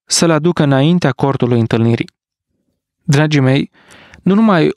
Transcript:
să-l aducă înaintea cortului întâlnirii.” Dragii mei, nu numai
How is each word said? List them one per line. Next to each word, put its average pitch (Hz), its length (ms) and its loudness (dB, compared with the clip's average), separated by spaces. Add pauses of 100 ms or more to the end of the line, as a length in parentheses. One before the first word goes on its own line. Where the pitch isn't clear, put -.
să-l - 240 -2
aducă 160 340 0
înaintea 143 480 0
cortului 123 480 -2
întâlnirii.” 117 500 -2 (920)
Dragii 151 380 0
mei, 131 300 -2 (500)
nu 185 120 0
numai 196 440 2